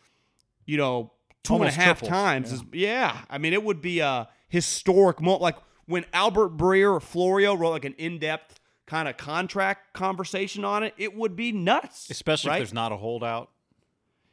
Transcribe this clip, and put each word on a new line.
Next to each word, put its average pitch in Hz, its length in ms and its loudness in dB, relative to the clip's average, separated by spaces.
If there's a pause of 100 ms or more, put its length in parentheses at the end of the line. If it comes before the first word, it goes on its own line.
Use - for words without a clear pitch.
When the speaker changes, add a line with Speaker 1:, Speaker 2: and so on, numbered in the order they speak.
(680)
Speaker 1:
you 147 100 -2
know, 127 380 -2 (280)
two - 120 0
and - 80 4
a - 20 4
Speaker 2:
Almost 143 140 2
Speaker 1:
half 180 220 4
Speaker 2:
tripled. - 100 -4
Speaker 1:
times 160 400 0
Speaker 2:
Yeah. 127 60 -6
Speaker 1:
is, 120 60 -10 (120)
yeah. 202 560 -2
I 139 80 -6
mean, 160 160 0
it 208 100 0
would 190 160 -2
be 175 200 -2
a 131 280 -2 (220)
historic 180 720 4
mo-, 180 160 4
like, 165 180 0 (300)
when 170 260 -2
Albert 185 460 2
Breer 190 340 6
or 165 80 2
Florio 190 540 2
wrote, 165 160 0
like, 143 160 -4
an 139 80 -10
in-depth 160 640 -8 (260)
kinda 151 280 -4
contract 190 800 -4
conversation 190 680 -4
on 208 180 0
it, 220 160 -4
it 196 160 -6
would 220 200 -2
be 233 180 -4
nuts, 208 580 -2
Speaker 2:
Especially - 400 -2
Speaker 1:
right? 156 60 2
Speaker 2:
if 208 40 0
there's 113 140 -6
not 113 180 -2
a 104 40 -4
holdout. 113 540 -6 (800)